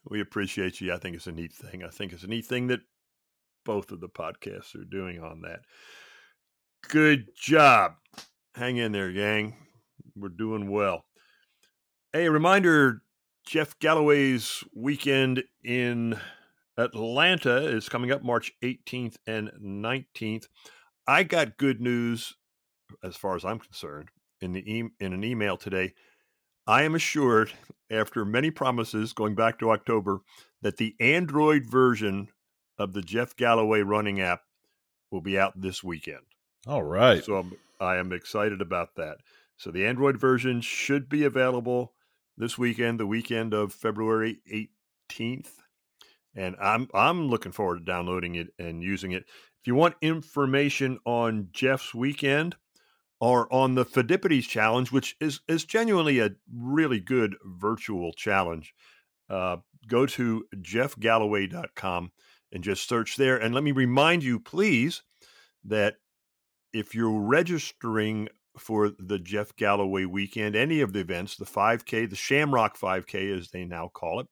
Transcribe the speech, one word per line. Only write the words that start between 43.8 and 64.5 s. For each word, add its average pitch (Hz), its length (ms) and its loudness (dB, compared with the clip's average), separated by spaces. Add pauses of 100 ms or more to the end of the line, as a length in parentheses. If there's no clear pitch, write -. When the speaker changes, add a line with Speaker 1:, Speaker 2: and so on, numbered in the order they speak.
Speaker 1:
eighteenth. - 1120 -10 (760)
And 92 260 -8
I'm, 113 340 0
I'm 147 340 2
looking 107 240 -2
forward 90 280 -4
to 82 40 -18
downloading 90 520 -4
it 85 120 -8 (100)
and 85 240 -8
using 92 300 -4
it. 92 120 -6 (360)
If - 80 -6
you 120 80 2
want 165 260 4
information 139 1040 0
on 113 460 0
Jeff's - 420 -2
weekend 143 600 -2 (640)
or 120 340 4
on 131 220 4
the 127 100 4
Fiddipides 139 640 2
Challenge, 117 420 2
which 131 300 0
is, 151 260 -4
is 160 180 0
genuinely 185 540 2
a 104 140 2 (200)
really 127 460 0
good 107 460 0
virtual 92 680 -4
challenge, 87 600 -2 (560)
uh, 92 280 -4 (280)
go 120 200 4
to 117 380 -2 (160)
jeff 110 380 -4
galloway 107 480 2
dot 87 300 -10
com 87 340 -4 (420)
and 90 100 -10
just 98 260 -4
search 117 280 -2
there. 131 200 4
And 113 180 -2
let 143 100 0
me 143 80 0
remind 139 500 4
you, 123 160 0
please, 165 640 0 (640)